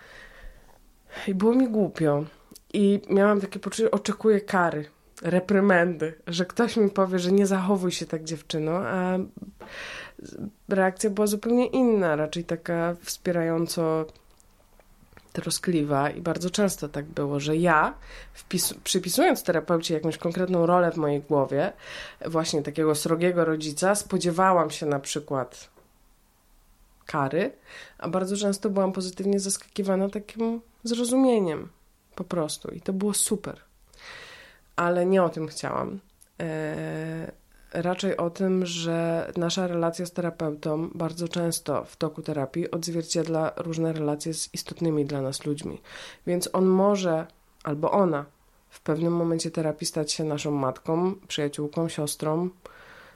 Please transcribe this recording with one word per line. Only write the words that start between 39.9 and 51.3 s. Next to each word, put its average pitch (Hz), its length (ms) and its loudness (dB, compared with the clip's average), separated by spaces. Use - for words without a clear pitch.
z 175 60 -10
terapeutą 160 840 -2
bardzo 165 320 -4
często 165 580 -2
w - 100 -20
toku 160 260 -6
terapii 156 500 -4
odzwierciedla 165 840 -2
różne 165 360 -2
relacje 151 400 -2
z - 200 -8
istotnymi 160 520 -2
dla 143 160 -4
nas 135 240 -6
ludźmi. 151 360 -6
Więc 175 260 0
on 190 120 4
może, 185 640 4
albo 151 280 -2
ona, 160 340 2
w - 120 -20
pewnym 170 320 0
momencie 165 380 0
terapii 156 360 -4
stać 151 240 -4
się 165 120 -4
naszą 147 280 -2
matką, 160 640 0
przyjaciółką, 151 640 -4